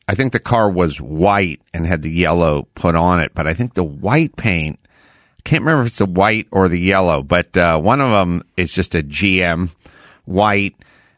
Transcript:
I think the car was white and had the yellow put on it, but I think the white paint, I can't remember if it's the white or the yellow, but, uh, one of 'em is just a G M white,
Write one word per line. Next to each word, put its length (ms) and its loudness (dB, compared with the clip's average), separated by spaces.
I 60 0
think 180 -2
the 60 -2
car 320 2
was 300 0
white 600 0
and 120 -4
had 160 -2
the 80 -6
yellow 640 0
put 200 0
on 260 2
it, 140 -4
but 140 -4
I 60 -2
think 200 -6
the 100 -2
white 520 -2
paint, 420 -4
I 100 -20
can't 140 0
remember 200 2
if 60 0
it's 100 -8
the 80 2
white 460 2
or 160 2
the 100 0
yellow, 440 2
but, 340 -2
uh, 240 2
one 200 2
of 120 2
'em 300 0
is 140 -2
just 240 -4
a 80 0
G 400 0
M 280 -2
white, 520 0